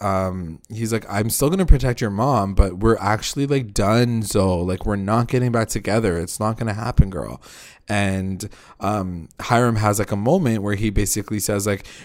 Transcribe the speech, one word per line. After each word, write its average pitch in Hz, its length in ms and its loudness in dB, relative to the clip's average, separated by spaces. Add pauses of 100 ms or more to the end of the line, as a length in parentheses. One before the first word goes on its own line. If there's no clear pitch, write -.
um, 92 640 -2
he's 110 240 -6
like, 110 180 -2
"I'm 107 200 0
still 139 220 2
gonna 190 160 2
protect 127 340 6
your 113 80 0
mom, 101 460 0
but 90 240 2
we're 110 180 4
actually, 110 480 -2
like, 135 260 -2
done, 113 520 2
so, 95 360 0
like, 92 240 -2
we're 104 120 -2
not 107 320 0
getting 123 240 0
back 113 180 0
together. 101 480 0
It's 87 220 -6
not 110 180 -2
gonna 113 160 -4
happen, 107 380 0
girl." 67 280 -8 (480)
And, 95 600 -2 (300)
um, 92 500 -4 (120)
Hiram 120 340 4
has, 104 240 2
like, 101 120 -2
a 107 40 -2
moment 113 480 2
where 104 120 -2
he 107 140 0
basically 104 500 -2
says, 104 280 -2
like, 101 180 -2 (180)